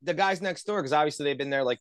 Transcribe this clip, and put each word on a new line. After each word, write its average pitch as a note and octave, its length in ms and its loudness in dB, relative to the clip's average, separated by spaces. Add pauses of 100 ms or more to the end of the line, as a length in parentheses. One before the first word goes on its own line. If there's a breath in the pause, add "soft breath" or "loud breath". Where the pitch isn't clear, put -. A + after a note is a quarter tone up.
the E3 120 -2
guys F#3+ 280 0
next F#3 240 -4
door, G#3 160 -2
'cause C3+ 100 -2
obviously D3+ 320 2
they've C#3+ 140 0
been C#3+ 120 -4
there, C#3 140 0
like, B2 160 0